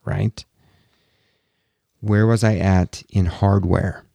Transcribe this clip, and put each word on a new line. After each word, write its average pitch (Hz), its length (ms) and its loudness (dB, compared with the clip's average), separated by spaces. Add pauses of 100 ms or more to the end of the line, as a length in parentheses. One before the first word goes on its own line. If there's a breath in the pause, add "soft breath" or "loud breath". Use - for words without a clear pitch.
right? 104 400 -6 (1600)
Where 104 260 2
was 113 180 2
I 110 120 2
at 92 540 0
in 95 180 0
hardware? 92 760 0 (120)